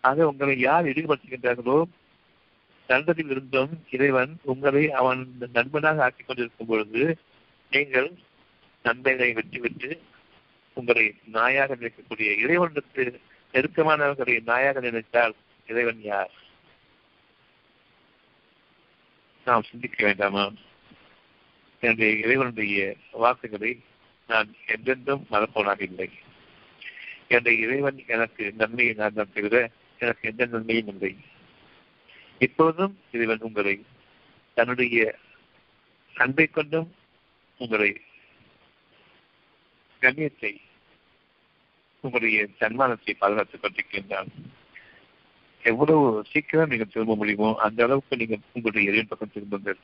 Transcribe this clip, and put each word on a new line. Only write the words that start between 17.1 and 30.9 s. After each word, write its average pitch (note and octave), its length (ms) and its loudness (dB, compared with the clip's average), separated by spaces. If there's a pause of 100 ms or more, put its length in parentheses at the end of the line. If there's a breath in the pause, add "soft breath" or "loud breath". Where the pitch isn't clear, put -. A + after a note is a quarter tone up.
நாம் A#2 180 2
சிந்திக்க A#2 420 -6
வேண்டாமா? G2+ 460 0 (1300)
என்னுடைய A2 340 2
இறைவனுடைய A2 840 0 (160)
வாக்குகளை A#2 680 -2 (460)
நான் A2 280 0 (120)
என்றென்றும் B2+ 640 -4
மறப்பவனாக G#2 500 0
இல்லை. F#2 280 -8 (1200 loud breath)
என்னுடைய A#2+ 320 4
இறைவன் C#3 360 -2 (100)
எனக்கு A2+ 360 -2 (140)
நன்மையை A2+ 360 0
நாடினான் G#2+ 400 -4
தவிர G#2 240 0 (420)
எனக்கு A#2 300 -4
எந்த A2+ 160 -4
நன்மையும் A2+ 460 -4